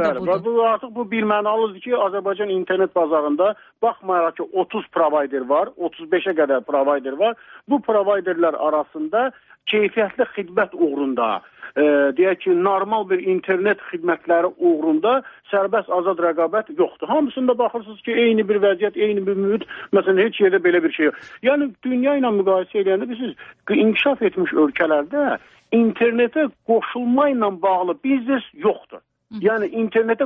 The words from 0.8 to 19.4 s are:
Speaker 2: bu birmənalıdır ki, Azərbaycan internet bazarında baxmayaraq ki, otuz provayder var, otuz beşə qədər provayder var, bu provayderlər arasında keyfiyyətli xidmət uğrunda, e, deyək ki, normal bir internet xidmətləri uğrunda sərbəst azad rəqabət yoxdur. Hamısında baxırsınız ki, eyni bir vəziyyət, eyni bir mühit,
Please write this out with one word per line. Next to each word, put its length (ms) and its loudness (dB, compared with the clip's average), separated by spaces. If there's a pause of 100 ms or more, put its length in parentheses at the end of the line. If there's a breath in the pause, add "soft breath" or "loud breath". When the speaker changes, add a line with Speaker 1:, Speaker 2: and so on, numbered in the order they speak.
Speaker 2:
bu 160 -6
birmənalıdır 680 -2
ki, 160 -4
Azərbaycan 560 -2
internet 440 -2
bazarında 580 2 (280 loud breath)
baxmayaraq 540 0
ki, 160 -8
otuz 400 -4
provayder 560 0
var, 300 0
otuz 340 -6
beşə 240 0
qədər 320 0
provayder 480 0
var, 240 0 (300 loud breath)
bu 100 2
provayderlər 800 0
arasında 720 -2 (380 soft breath)
keyfiyyətli 640 0
xidmət 400 -4
uğrunda, 680 0 (360 loud breath)
e, 60 2 (340)
deyək 240 2
ki, 120 2 (100)
normal 460 0
bir 120 0
internet 600 -2 (100)
xidmətləri 680 0
uğrunda 600 2 (320 loud breath)
sərbəst 420 -2
azad 320 0
rəqabət 540 0
yoxdur. 280 -2
Hamısında 500 0
baxırsınız 440 -6
ki, 220 -4
eyni 260 2
bir 140 2
vəziyyət, 340 0
eyni 300 0
bir 100 -2
mühit, 300 -2 (260 loud breath)